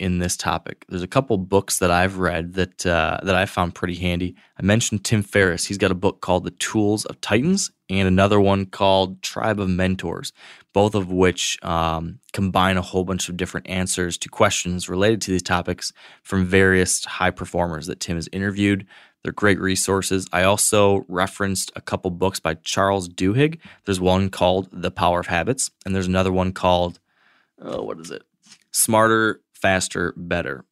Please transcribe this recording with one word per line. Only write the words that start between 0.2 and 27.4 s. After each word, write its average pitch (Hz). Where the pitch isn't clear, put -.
topic, -
there's 90
a 92
couple 131
books 98
that 90
I've 92
read 87
that, 92
uh, 82
that 92
I 92
found 92
pretty 87
handy. 87
I -
mentioned 104
Tim 107
Ferriss. 92
He's 98
got 95
a -
book 90
called 90
The 85
Tools 104
of -
Titans 160
and 95
another 98
one 98
called 95
Tribe 110
of 95
Mentors, 92
both 104
of 104
which, 92
um, 82
combine 95
a 90
whole 92
bunch 92
of 87
different 87
answers 90
to -
questions 90
related 98
to -
these 90
topics 90
from 95
various 92
high -
performers 87
that -
Tim 90
has 80
interviewed. 101
They're -
great 98
resources. 95
I 90
also 101
referenced 95
a -
couple 95
books 92
by 80
Charles 98
Duhigg. 120
There's 95
one 92
called 92
The 90
Power 87
of -
Habits, 87
and 95
there's 92
another 92
one 92
called, 87